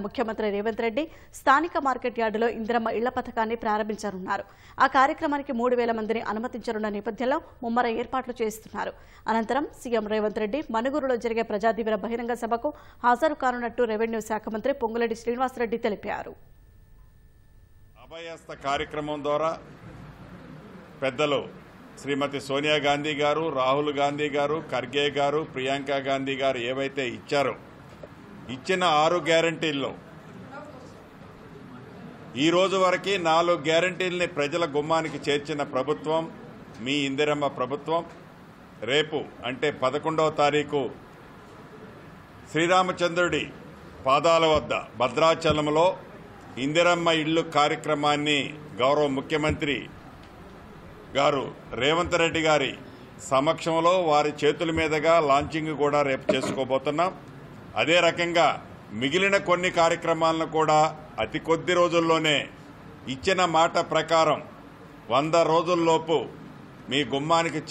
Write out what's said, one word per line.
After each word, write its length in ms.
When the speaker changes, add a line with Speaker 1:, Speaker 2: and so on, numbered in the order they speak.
Speaker 1:
ముఖ్యమంత్రి 500
రేవంత్ 300
రెడ్డి 180
స్థానిక 380
మార్కెట్ 360
యార్డులో 340
ఇందిరమ్మ 320
ఇళ్ల 200
పథకాన్ని 460
ప్రారంభించనున్నారు. 800
ఆ 40
కార్యక్రమానికి 640
మూడు 200
వేల 180
మందిని 240
అనుమతించనున్న 640
నేపథ్యంలో 420
ముమ్మర 220
ఏర్పాట్లు 400
చేస్తున్నారు. 520
అనంతరం 380
సీఎం 320
రేవంత్ 300
రెడ్డి 160
మనుగురులో 400
జరిగే 260
ప్రజాదీవెన 440
బహిరంగ 260
సభకు 280
హాజరు 400
కానున్నట్టు 380
రెవెన్యూ 280
శాఖ 120
మంత్రి 160
పొంగులేటి 360
శ్రీనివాసరెడ్డి 680
తెలిపారు. 460
Speaker 2:
అభయహస్త 480
కార్యక్రమం 600
ద్వారా 240
పెద్దలు 380
శ్రీమతి 440
సోనియా 300
గాంధీ 360
గారు, 220
రాహుల్ 400
గాంధీ 380
గారు, 220
ఖర్గే 340
గారు, 240
ప్రియాంక 420
గాంధీ 360
గారు 160
ఏవైతే 340
ఇచ్చారో, 360
ఇచ్చిన 280
ఆరు 180
గ్యారంటీల్లో 640
ఈ 20
రోజు 280
వరకు 280
నాలుగు 400
గ్యారంటీల్ని 580
ప్రజల 260
గుమ్మానికి 500
చేర్చిన 340
ప్రభుత్వం 480
మీ 100
ఇందిరమ్మ 380
ప్రభుత్వం. 440
రేపు 240
అంటే 200
పదకొండవ 460
తారీఖు 400
శ్రీరామచంద్రుడి 960
పాదాల 480
వద్ద 220
భద్రాచలంలో 880
ఇందిరమ్మ 440
ఇల్లు 200
కార్యక్రమాన్ని 840
గౌరవ 340
ముఖ్యమంత్రి 600
గారు 240
రేవంత్ 400
రెడ్డి 240
గారి 240
సమక్షంలో 640
వారి 220
చేతుల 360
మీదుగా 380
లాంచింగ్ 520
కూడా 180
రేపు 240
చేసుకోబోతున్నాం. 800
అదే 160
రకంగా 400
మిగిలిన 360
కొన్ని 300
కార్యక్రమాలను 680
కూడా 220
అతి 260
కొద్ది 300
రోజుల్లోనే 580
ఇచ్చిన 260
మాట 200
ప్రకారం 460
వంద 220
రోజుల్లోపు 680
మీ 80
గుమ్మానికి 560